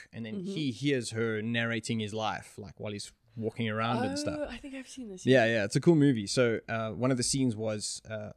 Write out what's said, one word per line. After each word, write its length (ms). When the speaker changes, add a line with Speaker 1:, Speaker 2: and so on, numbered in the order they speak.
Speaker 1:
and 120
then 120
Speaker 2:
Mm-hmm. 180
Speaker 1:
he 160
hears 400
her 320
narrating 560
his 160
life, 420
like, 220
while 140
he's 180
walking 320
around 360
and 120
stuff. 240
Speaker 2:
Oh, 80
I 100
think 180
I've 100
seen 220
this, 180
Speaker 1:
Yeah, 180
Speaker 2:
yeah. 100
Speaker 1:
yeah, 100
it's 100
a 60
cool 160
movie. 320
So, 400
uh, 220
one 200
of 60
the 80
scenes 320
was, 520
uh, 280